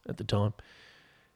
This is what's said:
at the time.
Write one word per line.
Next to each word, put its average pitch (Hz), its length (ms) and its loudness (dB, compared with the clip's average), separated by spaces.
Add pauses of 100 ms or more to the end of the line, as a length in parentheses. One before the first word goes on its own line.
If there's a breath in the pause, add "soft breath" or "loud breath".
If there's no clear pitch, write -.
at - 100 -6
the 107 60 -8
time. 104 280 2 (840 soft breath)